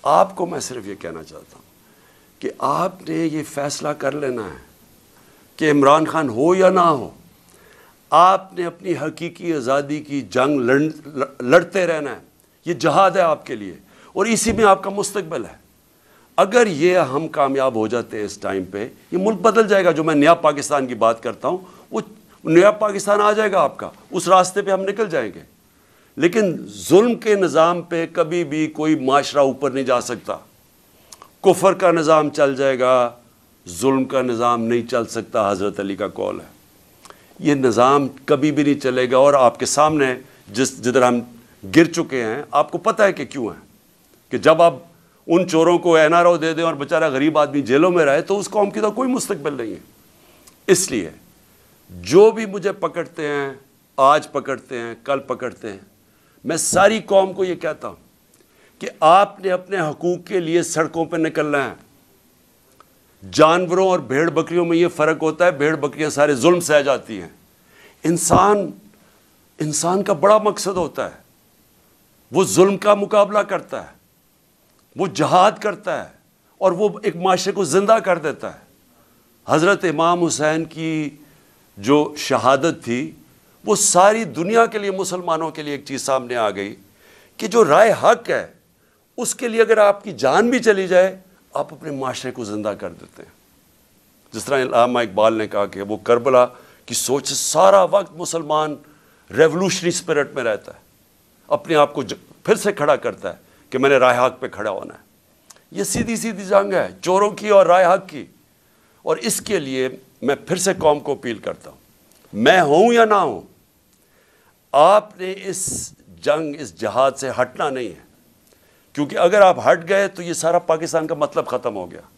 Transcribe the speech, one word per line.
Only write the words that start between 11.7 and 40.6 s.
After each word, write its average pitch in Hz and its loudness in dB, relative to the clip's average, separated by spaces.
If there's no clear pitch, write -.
रहना 151 -4
है। 104 -16
ये 170 -4
जिहाद 165 2
है 185 2
आपके 147 -2
लिए 95 -14
और 208 -2
इसी 226 0
में 220 2
आपका 190 4
मुस्तकबिल 170 -8
है। - -18
अगर 214 4
ये 175 2
हम 147 -2
कामयाब 135 0
हो 110 0
जाते 113 -6
हैं 104 -6
इस - -12
टाइम 98 -4
पे, 98 -10
ये - -10
मुल्क 202 -2
बदल 214 2
जाएगा। 190 2
जो 151 -2
मैं 160 0
नया 147 4
पाकिस्तान 143 -2
की 123 -8
बात 113 0
करता 117 -8
हूँ, - -10
वो 220 -6
नया 175 6
पाकिस्तान 208 -2
आ 208 4
जाएगा 202 0
आपका, 107 -4
उस 170 -4
रास्ते 185 4
पे 196 -4
हम 190 0
निकल 196 -4
जाएंगे। 104 -6
लेकिन 175 0
जुल्म 220 4
के 214 0
निज़ाम 170 2
पे 165 -4
कभी 165 -2
भी 151 -4
कोई 156 0
माशरा 135 2
ऊपर 135 -2
नहीं 135 -4
जा 123 0
सकता, 107 -8
कुफर 185 4
का 180 2
निज़ाम 156 2
चल 143 0
जाएगा, 127 0
जुल्म 131 0
का 131 -2
निज़ाम 120 0
नहीं 117 0
चल 120 -4
सकता, 110 -4
हज़रत 101 -4
अली 98 -6
का 95 -6
कौल 95 -8
है। 80 -20
ये 147 2
निज़ाम 131 2
कभी 147 0
भी 143 0
नहीं 143 2
चलेगा। 127 0
और 143 6
आपके 127 2
सामने 147 0
जिस, 120 -2